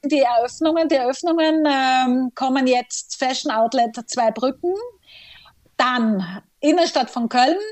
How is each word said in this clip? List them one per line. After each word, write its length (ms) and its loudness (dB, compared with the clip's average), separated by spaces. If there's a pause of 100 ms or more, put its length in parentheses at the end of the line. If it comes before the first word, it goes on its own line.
die 180 0
Eröffnungen? 680 0
Die 60 2
Eröffnungen, 720 0
ähm, 680 2
kommen 320 0
jetzt 520 -2
Fashion 340 -4
Outlet 440 0 (100)
Zweibrücken, 680 0 (1040)
dann 640 -2 (200)
Innenstadt 460 2
von 220 -6
Köln, 260 2 (160)